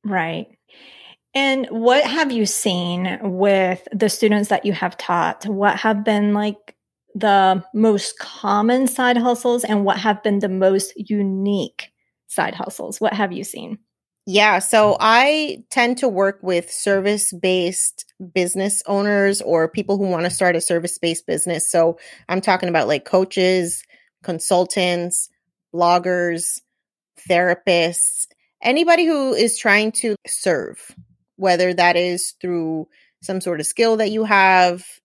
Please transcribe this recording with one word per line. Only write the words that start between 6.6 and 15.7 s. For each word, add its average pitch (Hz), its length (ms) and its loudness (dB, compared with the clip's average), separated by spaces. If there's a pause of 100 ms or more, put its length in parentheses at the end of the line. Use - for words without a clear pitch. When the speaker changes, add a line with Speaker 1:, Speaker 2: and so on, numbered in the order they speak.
Speaker 1:
the 190 480 4 (120)
most 214 440 2
common 220 680 0
side 247 320 2
hustles 240 460 0
and 208 200 0
what 196 140 2
have 208 240 -2
been 202 160 2
the 202 100 -2
most 190 480 0
unique 196 920 -2 (360)
side - 280 -4
hustles? - 480 -10
What 214 100 0
have 196 200 -2
you 190 120 -10
seen? - 340 -12 (460)
Speaker 2:
Yeah, 202 340 2
so 214 400 2
I 277 720 2